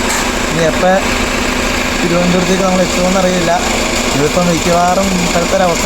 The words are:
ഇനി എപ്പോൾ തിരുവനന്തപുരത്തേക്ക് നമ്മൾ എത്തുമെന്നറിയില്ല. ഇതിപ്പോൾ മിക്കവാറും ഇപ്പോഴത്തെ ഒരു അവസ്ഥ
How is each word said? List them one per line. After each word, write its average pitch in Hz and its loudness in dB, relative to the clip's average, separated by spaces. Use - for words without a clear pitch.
ഇനി 160 0
എപ്പോൾ 180 2
തിരുവനന്തപുരത്തേക്ക് 180 0
നമ്മൾ 185 2
എത്തുമെന്നറിയില്ല. 180 0
ഇതിപ്പോൾ 147 2
മിക്കവാറും 175 2
ഇപ്പോഴത്തെ 175 0
ഒരു 190 2
അവസ്ഥ 170 0